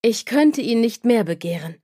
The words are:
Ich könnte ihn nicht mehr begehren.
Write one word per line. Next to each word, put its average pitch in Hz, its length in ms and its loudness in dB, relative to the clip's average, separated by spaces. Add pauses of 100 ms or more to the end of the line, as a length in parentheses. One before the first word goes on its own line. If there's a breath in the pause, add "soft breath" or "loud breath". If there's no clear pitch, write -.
Ich 226 240 -2
könnte 294 340 2
ihn 233 200 0
nicht 233 240 -2
mehr 233 200 4
begehren. 165 600 -6